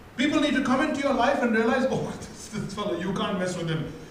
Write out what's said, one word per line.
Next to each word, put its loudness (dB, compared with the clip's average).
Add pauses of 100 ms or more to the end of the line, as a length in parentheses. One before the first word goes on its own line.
(160)
People 2
need 2
to 2
come 2
into 0
your 2
life 4
and 2
realize, 4
"Oh, -2
<laughs> -16
this, -14
this -8
fellow, -4
you -4
can't -2
mess -2
with -4
him." -2 (200)